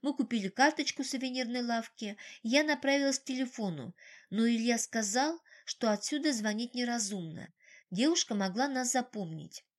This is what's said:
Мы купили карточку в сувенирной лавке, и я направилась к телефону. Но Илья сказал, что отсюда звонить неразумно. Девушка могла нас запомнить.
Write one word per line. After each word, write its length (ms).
Мы 120
купили 340
карточку 540
в 40
сувенирной 560
лавке, 540
и 60
я 140
направилась 560
к 60
телефону. 680
Но 180
Илья 300
сказал, 640
что 240
отсюда 400
звонить 420
неразумно. 800
Девушка 440
могла 340
нас 240
запомнить. 720